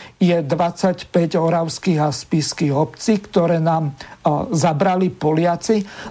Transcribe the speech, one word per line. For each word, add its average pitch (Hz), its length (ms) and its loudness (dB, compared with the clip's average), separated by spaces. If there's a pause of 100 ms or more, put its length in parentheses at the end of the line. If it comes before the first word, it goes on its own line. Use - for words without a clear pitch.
(200)
je 175 240 2
dvadsaťpäť 175 960 0
oravských 165 640 0
a 151 80 0
spišských 143 640 -2
obcí, 156 400 0
ktoré 170 480 0
nám, 160 320 0
e, - 560 -4
zabrali 180 560 2
Poliaci. 170 760 0
E, 196 40 -6 (260)